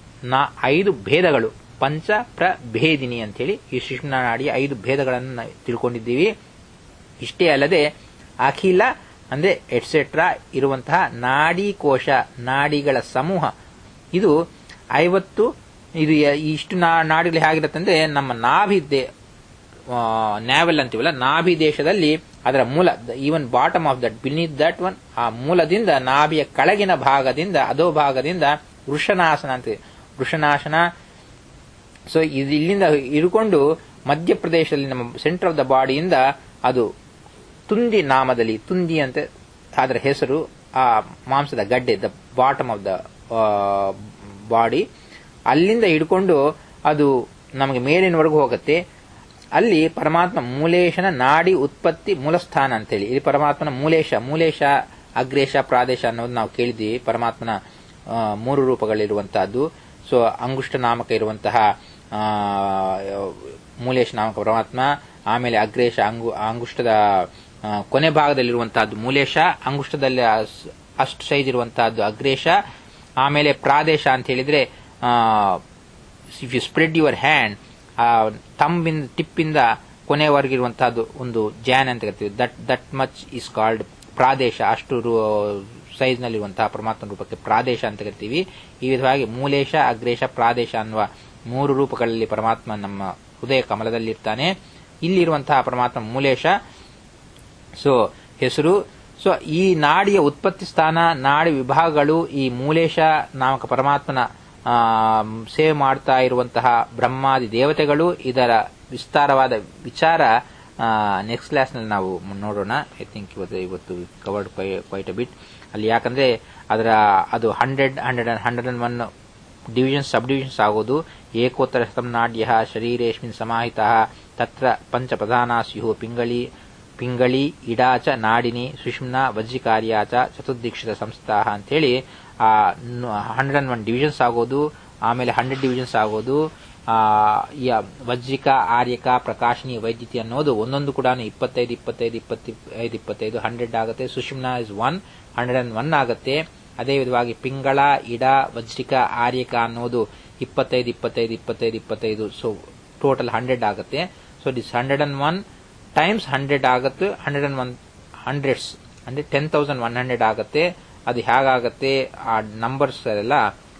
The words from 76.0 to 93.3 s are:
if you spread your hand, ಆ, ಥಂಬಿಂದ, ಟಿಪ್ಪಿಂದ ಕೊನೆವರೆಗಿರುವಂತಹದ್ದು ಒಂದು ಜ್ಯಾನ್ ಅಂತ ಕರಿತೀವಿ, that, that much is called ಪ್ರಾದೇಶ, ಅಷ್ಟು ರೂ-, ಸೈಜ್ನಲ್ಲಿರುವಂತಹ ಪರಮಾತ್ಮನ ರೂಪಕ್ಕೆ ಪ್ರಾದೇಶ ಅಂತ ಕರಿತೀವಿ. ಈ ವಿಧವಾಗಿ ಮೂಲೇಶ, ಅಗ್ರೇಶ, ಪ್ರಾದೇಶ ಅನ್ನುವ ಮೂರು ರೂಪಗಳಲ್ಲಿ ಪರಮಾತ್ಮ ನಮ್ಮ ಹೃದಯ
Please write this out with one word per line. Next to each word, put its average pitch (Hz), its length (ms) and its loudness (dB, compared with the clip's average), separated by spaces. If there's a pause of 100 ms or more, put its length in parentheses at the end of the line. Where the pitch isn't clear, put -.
if 123 100 -8
you 120 140 -2
spread 160 280 0
your 151 180 4
hand, 117 460 2 (400)
ಆ, 117 320 4
ಥಂಬಿಂದ, 156 840 -2
ಟಿಪ್ಪಿಂದ 156 400 -4 (500)
ಕೊನೆವರೆಗಿರುವಂತಹದ್ದು 135 1000 0 (100)
ಒಂದು 113 360 -4 (120)
ಜ್ಯಾನ್ 131 240 2
ಅಂತ 120 160 -6
ಕರಿತೀವಿ, 104 320 -6
that, 123 160 -2 (140)
that 135 340 -4
much - 340 -8
is 120 100 -10 (100)
called 110 320 -2 (300)
ಪ್ರಾದೇಶ, 127 440 2 (100)
ಅಷ್ಟು 120 300 -2
ರೂ-, 107 1000 -2
ಸೈಜ್ನಲ್ಲಿರುವಂತಹ 117 680 -2
ಪರಮಾತ್ಮನ 107 440 -8
ರೂಪಕ್ಕೆ 101 260 -12
ಪ್ರಾದೇಶ 120 480 -2
ಅಂತ 107 180 -6
ಕರಿತೀವಿ. 107 460 -6 (340)
ಈ 127 80 -2
ವಿಧವಾಗಿ 131 340 2
ಮೂಲೇಶ, 135 500 -2 (140)
ಅಗ್ರೇಶ, 120 340 -2
ಪ್ರಾದೇಶ 120 520 0
ಅನ್ನುವ 110 340 -2 (380)
ಮೂರು 135 280 0
ರೂಪಗಳಲ್ಲಿ 117 520 0
ಪರಮಾತ್ಮ 110 480 -2
ನಮ್ಮ 101 360 -8
ಹೃದಯ - 500 -4